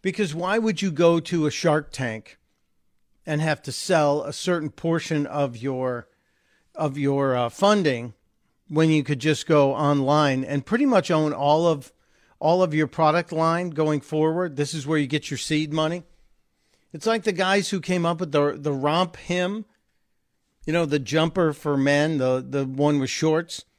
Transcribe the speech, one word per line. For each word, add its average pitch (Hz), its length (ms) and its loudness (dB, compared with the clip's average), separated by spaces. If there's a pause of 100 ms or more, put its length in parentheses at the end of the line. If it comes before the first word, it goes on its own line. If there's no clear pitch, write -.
Because 190 320 -4
why 180 240 -2
would 220 240 0
you 190 100 0
go 170 280 4
to 165 260 -2
a 147 60 0
Shark 156 400 0
Tank 110 480 -8 (880)
and 151 140 -2
have 156 200 -2
to 135 100 -12
sell 147 520 0
a 147 100 -10
certain 170 380 -4
portion 160 560 -2
of 139 280 -4
your, 127 520 -6 (680)
of 143 240 -4
your, 139 380 0
uh, 123 140 -2
funding 147 640 0 (540)
when 160 200 2
you 151 140 4
could 143 160 -4
just 147 260 0
go 139 300 4
online 143 680 2
and 143 220 -4
pretty 254 220 2
much 196 240 2
own 156 200 2
all 151 360 2
of, 147 260 -2 (480)
all 175 220 4
of 156 100 0
your 156 140 2
product 165 460 0
line 165 360 0
going 151 300 0
forward? 160 560 -2
This 143 180 -2
is 143 140 -8
where 156 100 0
you 143 100 0
get 147 220 -4
your 135 80 -6
seed 151 360 -4
money. 160 300 -2 (880)
It's 151 120 -12
like 226 180 0
the 208 100 0
guys 190 360 0
who 185 120 -2
came 180 240 0
up 165 160 -2
with 156 100 -6
the, 147 260 2
the 147 140 -4
romp 156 460 0
hymn, 180 480 -4 (1000)
you 156 60 -4
know, 170 140 2
the 147 140 0
jumper 160 520 0
for 147 240 -4
men, 143 420 2
the, 127 300 0
the 139 160 -2
one 143 360 0
with 131 100 -2
shorts. 160 560 -2 (140)